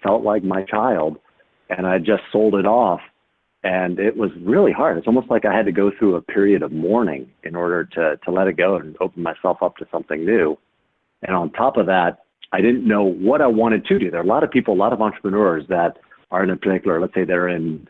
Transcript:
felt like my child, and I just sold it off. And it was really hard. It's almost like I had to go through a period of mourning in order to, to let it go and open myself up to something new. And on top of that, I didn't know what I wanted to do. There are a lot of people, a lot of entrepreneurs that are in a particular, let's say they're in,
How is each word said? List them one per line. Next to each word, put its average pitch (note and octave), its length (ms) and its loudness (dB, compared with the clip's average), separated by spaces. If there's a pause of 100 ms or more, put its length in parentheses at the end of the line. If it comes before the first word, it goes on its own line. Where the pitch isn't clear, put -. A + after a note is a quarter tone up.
felt G#2+ 220 0
like G#2 200 0
my F#2+ 200 -2
child, G2 520 0 (540)
and F#2 160 -4
I F#2 120 0
just F#2+ 320 0
sold G#2+ 240 2
it G2 120 0
off. G#2 340 2 (640)
And F#2 340 -2
it G#2 180 0
was G2+ 140 -2 (120)
really C3 300 2
hard. B2 260 -2
It's - 80 -6
almost B2 240 0
like A2+ 160 0
I G2 100 2
had A2 100 2
to F#2+ 60 0
go G2+ 260 0
through G2 180 2
a E2 60 -4
period G2 400 2
of C#2+ 80 -6
mourning E2 600 -2 (120)
in D#2+ 140 -12
order F2 280 -2
to, D#2 380 -2
to - 80 -6
let F#2 160 0
it F2 120 -2
go F#2 180 2
and D#2 240 -10
open F2+ 220 -4
myself E2+ 400 -2
up F2+ 160 -2
to - 120 -14
something D#2+ 340 -6
new. F2 320 0 (640)
And F#2+ 120 -4
on E2+ 160 -2
top C3 260 0
of G2+ 100 2
that, F2+ 320 0 (340)
I F#2+ 80 -2
didn't A#2+ 260 2
know G#2 180 2
what F#2+ 360 2
I C#3+ 80 4
wanted A2 380 2
to G3 120 2
do. F2+ 120 -2
There E2+ 100 -4
are E2+ 40 -4
a - 20 -2
lot C3 180 2
of - 60 -4
people, A#2 220 0
a F#2 40 2
lot G#2 160 2
of A2+ 100 -2
entrepreneurs G2 640 0
that E2+ 300 0 (320)
are F#2 140 0
in F#2+ 60 0
a F2+ 60 -2
particular, F#2 440 0
let's F2+ 140 -4
say F#2 100 0
they're F2+ 240 0
in, E2 420 -6